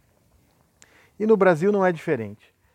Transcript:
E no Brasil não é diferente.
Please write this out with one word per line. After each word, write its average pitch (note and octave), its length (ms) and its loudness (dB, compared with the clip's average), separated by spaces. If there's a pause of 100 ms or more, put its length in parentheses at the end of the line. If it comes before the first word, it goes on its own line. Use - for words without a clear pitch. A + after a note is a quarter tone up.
(1200)
E G#3+ 80 -4
no A3 100 4
Brasil F#3 340 2
não G3 140 0
é F#3 60 2
diferente. A#2 600 -8 (240)